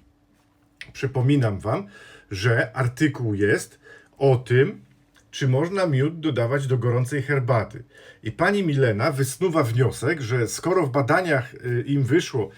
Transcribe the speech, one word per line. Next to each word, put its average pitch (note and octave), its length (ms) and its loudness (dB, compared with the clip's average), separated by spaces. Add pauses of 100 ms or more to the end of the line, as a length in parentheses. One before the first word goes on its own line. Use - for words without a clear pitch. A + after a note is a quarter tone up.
(920)
Przypominam B2 680 0
wam, C#3+ 280 -4 (440)
że A2+ 460 0
artykuł B2 580 -2
jest G2+ 440 0 (400)
o C3+ 180 4
tym, C3 480 0 (460)
czy - 180 -4
można F3 380 0
miód D3+ 340 0
dodawać C#3 460 -2
do B2 120 0
gorącej B2 440 -2
herbaty. B2 640 -2 (380)
I G#2+ 100 -6
pani G3+ 300 2
Milena C3+ 500 2
wysnuwa D3+ 500 0
wniosek, B2 580 0
że A#2+ 280 -2
skoro F3+ 380 0
w B2+ 40 -4
badaniach, C#3+ 640 0
y, A#2+ 320 -4
im C#3 160 2
wyszło, C3 560 0